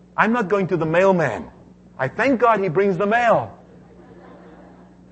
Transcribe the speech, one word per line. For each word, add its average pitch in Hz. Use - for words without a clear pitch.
I'm 196
not 233
going 196
to 180
the 160
mailman. 160
I 131
thank 233
God 226
he 196
brings 190
the 202
mail. 202